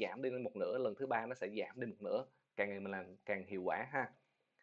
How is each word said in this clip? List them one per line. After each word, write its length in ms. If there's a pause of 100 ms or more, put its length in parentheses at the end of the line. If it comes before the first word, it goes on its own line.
giảm 220
đi 80
một 260
nửa, 220
lần 200
thứ 80
ba 200
nó 80
sẽ 140
giảm 320
đi 60
một 140
nửa. 260 (300)
Càng 120
ngày 120
mình 120
làm 320
càng 220
hiệu 180
quả 260
ha. 200 (520)